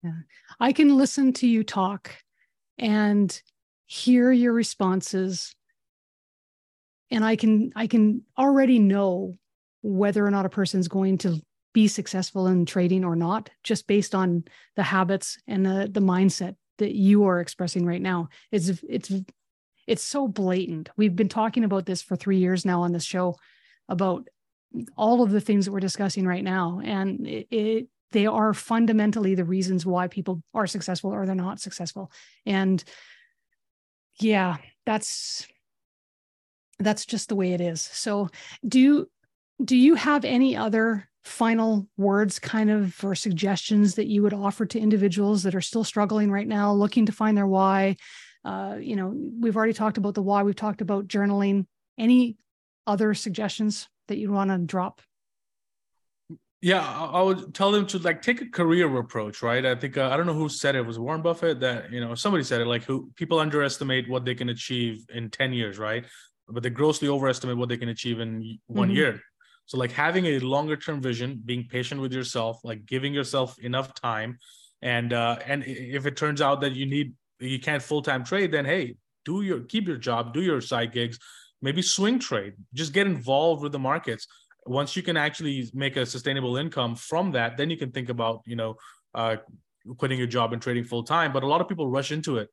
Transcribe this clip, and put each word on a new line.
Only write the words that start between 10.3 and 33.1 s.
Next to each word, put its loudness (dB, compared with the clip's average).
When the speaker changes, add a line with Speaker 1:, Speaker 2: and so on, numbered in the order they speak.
Speaker 1:
not 2
a 0
person's 0
going 2
to 0
be 6
successful -2
in 4
trading 2
or 0
not, -2
just -2
based 2
on 2
the 0
habits 0
and 0
the, 0
the 0
mindset 2
that -2
you 6
are 4
expressing -4
right -2
now. -2
It's, 0
it's, -4
it's 0
so -4
blatant. -2
We've 4
been 2
talking 0
about 0
this -4
for -6
three 0
years 2
now 2
on 0
this -2
show, -2
about -2
all 4
of 4
the 4
things 2
that -4
we're -2
discussing -2
right 0
now. -2
And -4
it, -8
it, 0
they 4
are 4
fundamentally 2
the 0
reasons 0
why 0
people -6
are 0
successful -4
or -4
they're -2
not -4
successful. -12
And 2